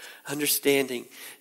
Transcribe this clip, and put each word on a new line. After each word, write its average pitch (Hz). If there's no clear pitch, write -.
Understanding 139